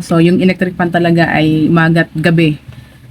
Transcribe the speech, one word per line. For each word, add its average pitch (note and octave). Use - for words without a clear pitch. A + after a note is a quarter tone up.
So, E3
yung F3
electric F3+
fan F3
talaga E3+
ay D#3
umaga E3
at -
gabi, D#3+